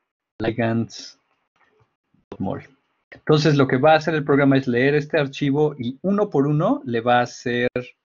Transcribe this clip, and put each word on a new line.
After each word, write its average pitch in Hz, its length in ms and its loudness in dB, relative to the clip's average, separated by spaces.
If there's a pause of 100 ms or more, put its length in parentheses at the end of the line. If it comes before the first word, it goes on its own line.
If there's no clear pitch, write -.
(400)
Ligands.mol. 113 800 -4 (1900)
Entonces, 151 440 2
lo 135 120 4
que 139 100 0
va 151 160 4
a 160 40 6
hacer 160 180 -2
el 147 100 -4
programa 139 320 4
es 135 100 -2
leer 131 280 2
este 151 220 -2
archivo 143 600 -2
y 123 240 -8
uno 202 280 -2
por 143 180 2
uno 180 360 0
le 117 160 -4
va 120 200 2
a 123 40 2
hacer 120 460 -4 (420)